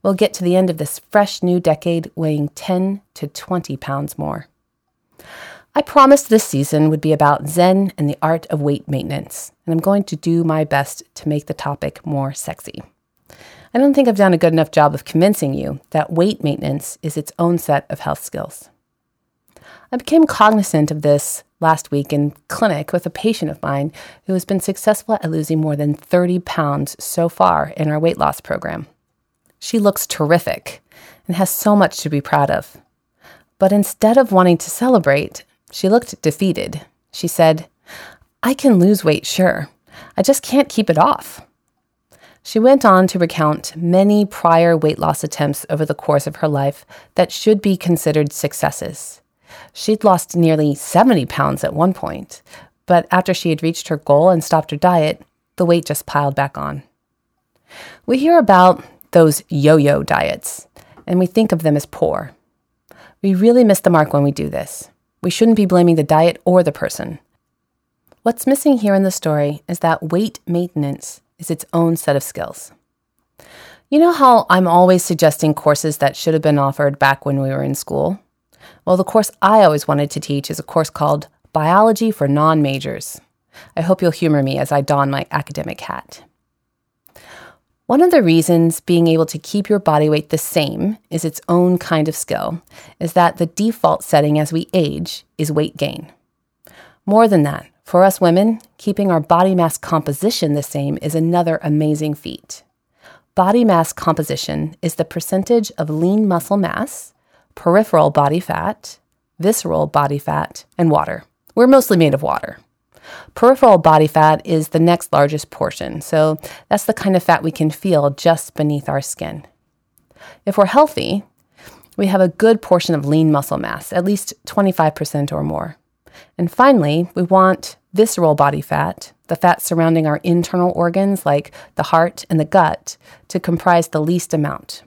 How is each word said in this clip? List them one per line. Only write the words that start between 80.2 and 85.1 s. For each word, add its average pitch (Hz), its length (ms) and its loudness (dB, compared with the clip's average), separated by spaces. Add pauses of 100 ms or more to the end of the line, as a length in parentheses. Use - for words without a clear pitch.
is - 80 -8
a - 40 -12
course - 260 -2
called 147 400 -4 (240)
Biology 214 580 2
for 143 160 -2
Non-Majors. 143 920 -2 (560)
I 165 40 -4
hope 180 200 0
you'll 170 100 2
humor 151 320 0
me 135 140 -4
as 139 160 -4
I 143 80 2
don 139 280 0
my 139 220 -4